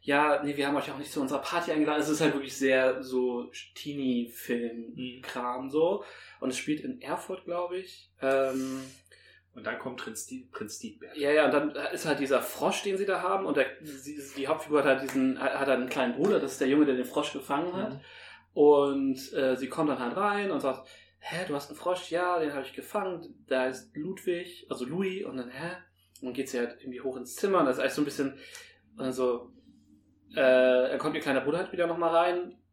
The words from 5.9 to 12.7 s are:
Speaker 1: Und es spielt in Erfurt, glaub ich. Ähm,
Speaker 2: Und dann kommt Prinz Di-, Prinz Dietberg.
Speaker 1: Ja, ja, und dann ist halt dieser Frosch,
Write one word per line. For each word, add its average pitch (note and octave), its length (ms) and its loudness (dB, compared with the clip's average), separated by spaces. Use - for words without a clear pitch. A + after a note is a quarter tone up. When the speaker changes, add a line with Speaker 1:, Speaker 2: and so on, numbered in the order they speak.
Speaker 1:
Und C3 100 -2
es B2+ 80 -4
spielt D3+ 220 -4
in B2+ 200 -10
Erfurt, F3 440 -8
glaub F3 280 -4
ich. - 380 -12
Ähm, C3+ 600 0
Speaker 2:
Und A2 100 -16
dann A#2 120 -6
kommt B2 220 -10
Prinz - 260 -12
Di-, B2+ 240 -14
Prinz - 300 -12
Dietberg. - 360 -14
Speaker 1:
Ja, C#3+ 140 0
ja, D3+ 160 6
und C3+ 80 4
dann D3 160 2
ist - 140 -6
halt C#3+ 120 2
dieser C3+ 240 2
Frosch, - 400 -2